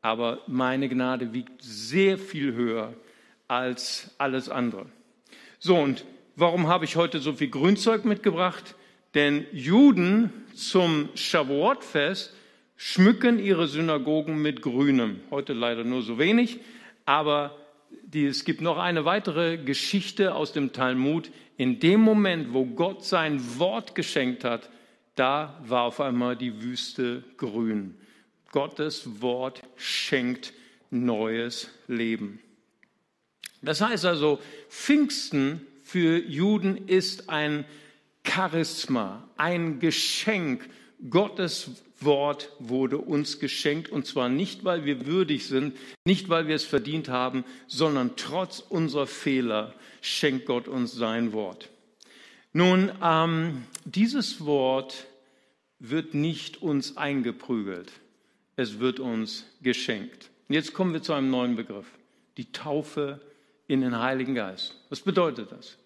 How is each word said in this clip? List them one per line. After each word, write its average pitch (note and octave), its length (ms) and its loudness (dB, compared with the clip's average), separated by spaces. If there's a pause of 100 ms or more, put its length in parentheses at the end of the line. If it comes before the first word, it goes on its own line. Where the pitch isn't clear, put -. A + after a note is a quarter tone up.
aber A#2 460 0
meine C3 420 0
Gnade B2+ 440 -2
wiegt A#2+ 280 -10
sehr C3 560 0
viel C#3+ 360 -4
höher A2+ 400 -2 (540)
als B2 720 -4
alles C3 320 -2
andere." A#2 380 -4 (720)
So, F3 180 6
und C#3 280 0 (300)
warum E3+ 320 4
habe E3+ 180 4
ich - 100 -6
heute E3 240 2
so C#3+ 140 -2
viel C#3 160 -2
Grünzeug G3+ 560 4
mitgebracht? F#3 680 0 (400)
Denn D3 360 4
Juden G3 800 6 (220)
zum D#3+ 600 2
Shavuot-Fest D#3 1200 0 (400)
schmücken A#3 640 6
ihre F#3 280 4
Synagogen D3+ 760 0
mit D3 200 -2
Grünem. B2 600 2 (100)
Heute C#3 220 -4
leider A#2 300 -2
nur B2 200 -2
so A2+ 160 -6
wenig, A3+ 400 4 (460)
aber D3 520 2 (460)
die, D3 240 0
es C3+ 180 -4
gibt D#3+ 160 -2
noch D#3+ 160 0
eine F3 280 0
weitere E3+ 520 0
Geschichte E3+ 760 0
aus D3 180 -2
dem C#3 180 0
Talmud. C3 600 0 (260)
In B2+ 220 0
dem F#3 220 8
Moment, F#3+ 520 4
wo C3 120 2
Gott E3+ 380 -2
sein D#3 380 0 (160)
Wort F#3+ 380 -2
geschenkt B2+ 480 -2
hat, A#2 260 -4 (460)
da C#3+ 500 0
war A#2+ 180 2
auf A#2+ 160 -2
einmal B2 380 0
die A#2 240 -6
Wüste B2 640 -6 (120)
grün. G#2+ 600 -4 (560)
Gottes D3 680 -6
Wort B2+ 420 -4 (120)
schenkt - 760 -4 (380)
neues A#2 800 -2 (160)
Leben. A2+ 520 -4 (1200)
Das D3+ 200 -2
heißt G#3 240 0
also, D3 340 2 (300)
Pfingsten D#3+ 960 0 (180)
für E3+ 400 2
Juden F#3+ 640 0
ist F#3 420 0
ein D3+ 360 -2 (600)
Charisma, C#3 1120 -2
ein E3 440 -2
Geschenk. E3 920 0 (400)
Gottes F#3 600 0 (280)
Wort C#3+ 600 0
wurde C3 400 -2
uns D3 420 -4
geschenkt, D3+ 480 -2
und D3 160 -4
zwar B2 240 -2
nicht, D#3+ 340 -2
weil E3+ 220 -2
wir C3 200 -4
würdig D#3 420 0
sind, C3 280 -2 (300)
nicht, F#3+ 240 2
weil E3 180 2
wir D#3 80 0
es D3+ 80 -2
verdient C#3+ 460 -2
haben, B2+ 340 -2 (240)
sondern C3+ 480 0
trotz - 460 -6
unserer D3 460 -2
Fehler A#2 680 -2 (280)
schenkt C3 440 -2
Gott A#2+ 240 -4
uns B2 240 -4
sein A#2 400 -2
Wort. G2+ 360 -8 (840)
Nun, F#3 380 4 (120)
ähm, D#3+ 600 2 (200)
dieses A3 600 -2
Wort C3 600 0 (720)
wird D3+ 340 -4
nicht D#3 480 -4
uns C#3+ 360 -2
eingeprügelt, A2+ 960 -4 (640)
es G#2+ 240 -6
wird B2+ 200 0
uns A2+ 460 -6 (160)
geschenkt. A#2 680 -4 (180)
Und C#3+ 80 0
jetzt D#3 180 -2
kommen F#3 200 0
wir D#3 80 -4
zu D#3+ 120 -4
einem C3+ 160 0
neuen B2 260 0
Begriff, G#2 300 -10 (520)
die - 140 -12
Taufe D3 680 -6 (460)
in C3+ 140 2
den A#2+ 180 -2
Heiligen C3 360 -2
Geist. F#2+ 400 -6 (140)
Was C#3 120 -10
bedeutet D3+ 500 0
das? - 340 -20